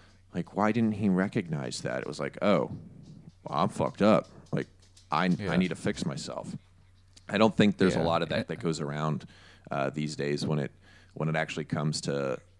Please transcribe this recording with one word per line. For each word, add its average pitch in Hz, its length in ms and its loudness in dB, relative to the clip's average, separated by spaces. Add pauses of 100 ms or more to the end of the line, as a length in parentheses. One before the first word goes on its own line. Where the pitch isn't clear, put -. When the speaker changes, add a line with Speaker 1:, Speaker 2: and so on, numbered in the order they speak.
(340)
Speaker 1:
Like, 87 200 -6
why 104 160 4
didn't 110 220 2
he 104 160 0
recognize 87 720 0
that?" 62 200 -4
It - 60 -6
was 76 140 -8
like, 71 220 -4
"Oh, 85 300 4 (720)
well, 71 160 -2
I'm 101 100 2
fucked - 320 -2
up. 101 260 6 (240)
Like, - 140 -2 (440)
I, 80 160 2
Speaker 2:
Yeah. 92 260 0
Speaker 1:
I 87 40 2
need 90 120 2
to 78 80 -6
fix - 280 -4
myself." - 500 -8 (760)
I 101 100 0
don't 107 180 6
think 104 220 4
there's 92 180 4
a 82 40 0
Speaker 2:
Yeah. 82 40 2
Speaker 1:
lot 82 180 2
of 80 80 -4
that 76 100 0
Speaker 2:
And - 80 -6
Speaker 1:
that 80 120 -6
goes 80 200 -2
around, 76 440 -2 (460)
uh, 67 180 -2
these 76 260 -4
days 71 300 -2
when 76 140 0
it, 67 140 -4 (420)
when 78 160 -2
it 80 60 0
actually 78 280 -2
comes 76 380 -2
to, 69 360 -2 (220)